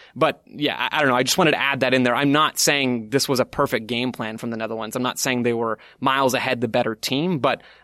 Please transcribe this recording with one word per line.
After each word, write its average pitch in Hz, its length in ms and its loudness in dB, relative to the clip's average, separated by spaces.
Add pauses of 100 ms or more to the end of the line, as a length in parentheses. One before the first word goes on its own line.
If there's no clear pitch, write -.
(160)
But 143 300 0
yeah, 139 320 -4
I, 127 200 -4
I - 40 0
don't 139 80 4
know. 123 60 4
I 131 80 4
just - 140 -2
wanted 170 140 4
to - 80 2
add 135 220 0
that 127 120 2
in 127 100 4
there. 120 120 2
I'm 139 160 2
not 151 280 2
saying 127 500 0
this 131 180 0
was 127 140 2
a - 40 2
perfect 127 420 -2
game 120 260 -2
plan 110 240 -8
from 120 140 -6
the 113 60 -6
Netherlands. 110 380 -6
I'm 123 80 -2
not 127 160 -2
saying 123 240 0
they 120 100 2
were 113 260 -2 (200)
miles 135 340 2
ahead 123 280 -2
the 120 80 0
better 113 260 0
team, 156 440 -2
but 127 220 0 (220)